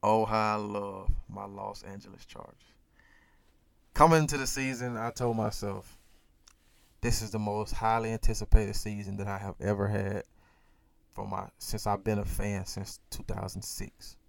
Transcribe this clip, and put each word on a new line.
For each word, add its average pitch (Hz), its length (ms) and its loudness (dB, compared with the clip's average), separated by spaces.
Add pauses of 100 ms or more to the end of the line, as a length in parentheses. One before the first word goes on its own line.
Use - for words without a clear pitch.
Oh, 110 240 4
how 107 280 2
I - 20 -2
love 101 540 -4 (180)
my 98 180 -10
Los 101 360 -10
Angeles 98 440 -16
Chargers. - 280 -18 (1400)
Coming 160 260 8
into 147 160 0
the 135 100 0
season, 123 500 -2
I 117 140 -2
told 117 260 -2
myself, 104 640 -4 (1000)
"This 117 200 2
is 110 120 -6
the 110 60 -2
most 104 340 -2
highly 113 400 2
anticipated 107 640 6
season 101 400 -4
that 98 100 -4
I 98 120 -4
have 98 220 -8
ever 101 280 2
had 101 360 -2 (880)
for 101 120 -8
my, 98 220 -6 (100)
since - 260 -6
I've 101 200 -2
been 107 160 0
a 98 40 -4
fan 98 400 -2
since - 360 -10 (100)
two - 140 -10
thousand - 380 -6
six - 540 -12 (120)